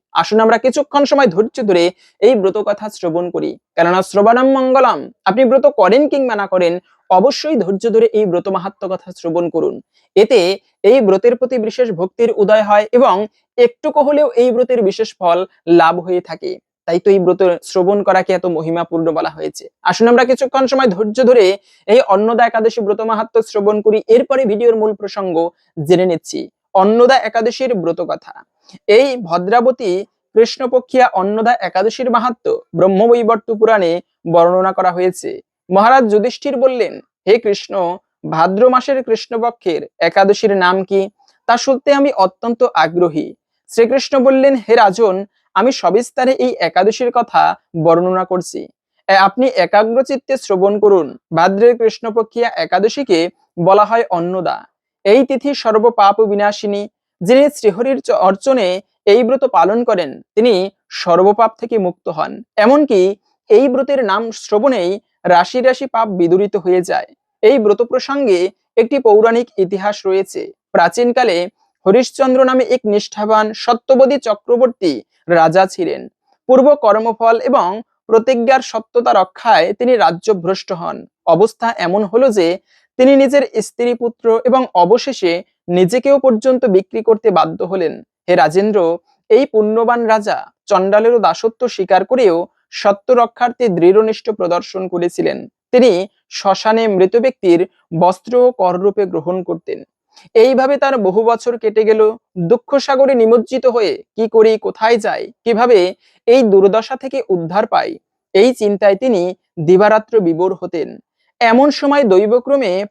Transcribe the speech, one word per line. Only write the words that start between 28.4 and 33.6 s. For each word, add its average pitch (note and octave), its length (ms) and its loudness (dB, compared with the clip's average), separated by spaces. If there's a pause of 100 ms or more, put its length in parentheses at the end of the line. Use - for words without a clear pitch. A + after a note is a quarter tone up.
এই B3+ 300 4
ভদ্রাবতী G3+ 880 -2 (300)
কৃষ্ণপক্ষিয়া B3 720 0
অন্নদা G#3+ 540 -2
একাদশীর A3 500 -4
মাহাত্ম্য A#3 480 -4 (160)
ব্রহ্মবৈবর্ত G#3+ 760 2
পুরাণে G#3 500 0 (320)